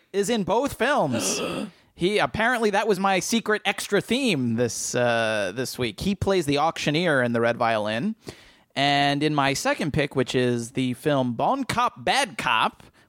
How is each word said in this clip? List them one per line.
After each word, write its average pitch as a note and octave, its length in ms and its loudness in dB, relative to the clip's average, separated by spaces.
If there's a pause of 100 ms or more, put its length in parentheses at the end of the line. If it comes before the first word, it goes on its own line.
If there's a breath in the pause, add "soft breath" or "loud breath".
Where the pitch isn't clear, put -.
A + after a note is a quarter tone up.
(140)
is G3 160 0
in A3+ 140 0
both A3+ 300 0
films. D#3 720 0
<gasps> - 60 -6 (440 loud breath)
He, G3 240 0
apparently A3 500 0
that G#3 180 0
was G3+ 100 2
my G3 220 2
secret G#3+ 460 0
extra G3+ 340 0
theme D#3 560 0
this, - 400 -2
uh, A2+ 580 0
this B2 240 -6
week. A#2 220 -4
He G3 160 0
plays F#3+ 300 0
the C#3+ 120 2
auctioneer D#3 640 0
in A#2+ 120 0
The A#2 80 0
Red A#2 160 2
Violin. A2+ 580 0 (580 loud breath)
And C#3+ 480 2
in D3+ 140 2
my C#3 180 2
second A3+ 380 -2
pick, C#3+ 240 -2
which B2+ 180 0
is A#2+ 380 0
the B2+ 220 -2
film C3 400 0
Bon G3 320 -2
Cop, A3+ 400 -4
Bad A3 320 0
Cop, A#2 460 0 (240 soft breath)